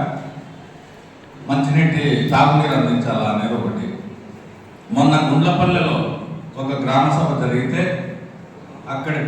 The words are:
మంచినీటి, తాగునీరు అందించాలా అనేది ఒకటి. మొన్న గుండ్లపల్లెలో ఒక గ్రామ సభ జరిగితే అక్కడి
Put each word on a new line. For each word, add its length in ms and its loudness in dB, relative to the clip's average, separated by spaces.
మంచినీటి, 540 4
తాగునీరు 460 4
అందించాలా 560 0
అనేది 260 -2
ఒకటి. 280 -4
మొన్న 180 6
గుండ్లపల్లెలో 680 4
ఒక 100 -4
గ్రామ 220 4
సభ 120 2
జరిగితే 400 0
అక్కడి 340 -4